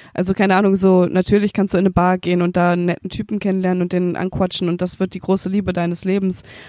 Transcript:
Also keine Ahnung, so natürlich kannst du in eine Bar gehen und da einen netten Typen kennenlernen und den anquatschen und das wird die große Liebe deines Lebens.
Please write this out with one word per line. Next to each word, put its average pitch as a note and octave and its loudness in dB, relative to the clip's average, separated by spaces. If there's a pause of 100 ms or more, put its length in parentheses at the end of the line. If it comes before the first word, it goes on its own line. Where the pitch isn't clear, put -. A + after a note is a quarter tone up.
(120)
Also F#3 -2
keine G3 2
Ahnung, G3 4
so F#3 4
natürlich G3+ 0
kannst G3+ 0
du F#3+ 2
in F3+ 2
eine F#3 4
Bar F3+ 2
gehen F3 0
und F3 0
da F3 2
einen F3 0
netten F3 -4
Typen G#3+ -6
kennenlernen F#3 0
und F3 -2
den F3+ -2
anquatschen F#3 -2
und F3 -2
das - -6
wird F#3 -2
die F#3 -10
große F#3+ -2
Liebe F#3+ -2
deines F3 -4
Lebens. F#3+ -2 (260)